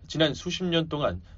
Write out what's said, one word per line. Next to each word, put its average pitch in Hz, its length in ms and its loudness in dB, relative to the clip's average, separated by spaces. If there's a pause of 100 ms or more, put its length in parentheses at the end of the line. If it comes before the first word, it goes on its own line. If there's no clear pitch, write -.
지난 - 280 2
수십 180 320 -4
년 165 240 2
동안 123 320 -2 (160)